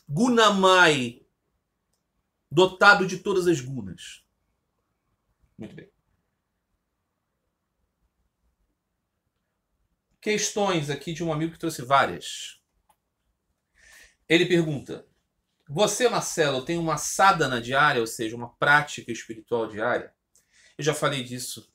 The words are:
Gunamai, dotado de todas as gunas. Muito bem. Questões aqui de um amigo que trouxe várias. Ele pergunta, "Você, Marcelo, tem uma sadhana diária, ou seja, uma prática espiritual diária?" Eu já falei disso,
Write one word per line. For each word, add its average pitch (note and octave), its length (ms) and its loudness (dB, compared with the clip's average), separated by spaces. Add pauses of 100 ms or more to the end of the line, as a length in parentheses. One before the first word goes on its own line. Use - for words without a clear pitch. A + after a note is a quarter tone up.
Gunamai, F#3 1120 4 (1300)
dotado F#3 560 6
de F#3 100 -6
todas F#3+ 300 -2
as E3 120 4
gunas. B2+ 640 -14 (1300)
Muito G#2+ 180 -16
bem. - 140 -20 (4000)
Questões G3 720 -2
aqui C#3+ 220 -10
de D#3+ 100 -10
um E3 100 -2
amigo D#3+ 200 -6
que - 60 -20
trouxe D#3+ 220 -8
várias. A#2+ 800 -2 (1700)
Ele F3 160 4
pergunta, E3 640 -2 (600)
"Você, G#3 400 0
Marcelo, D#3 560 -2
tem E3+ 140 -4
uma D#3+ 200 -2
sadhana D#3 640 2
diária, C3+ 400 0
ou A2+ 80 0
seja, A2+ 280 -8
uma A#2+ 180 -12
prática C#3+ 580 0
espiritual A2+ 560 -6
diária?" A2 460 -4 (640)
Eu D3+ 60 -8
já D3+ 100 0
falei C#3+ 300 -4
disso, A#2+ 520 -14